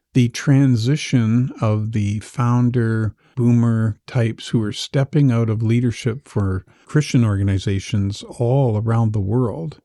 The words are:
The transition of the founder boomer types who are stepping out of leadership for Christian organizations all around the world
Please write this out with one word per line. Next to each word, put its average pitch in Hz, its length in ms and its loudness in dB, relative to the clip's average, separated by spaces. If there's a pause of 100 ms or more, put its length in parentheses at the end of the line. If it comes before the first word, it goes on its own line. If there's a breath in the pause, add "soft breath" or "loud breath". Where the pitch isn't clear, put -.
(140)
The 123 160 4
transition 127 1300 2
of 107 320 -2
the 104 280 -2
founder 120 920 0 (200 soft breath)
boomer 117 720 2
types 117 420 -2
who 117 140 0
are 104 100 -4
stepping 139 580 0
out 117 200 2
of 110 120 -2
leadership 117 640 0
for 98 380 -2 (220 soft breath)
Christian 147 380 0
organizations 98 1000 -2
all 120 560 0
around 113 340 0
the 107 80 -2
world 123 640 -2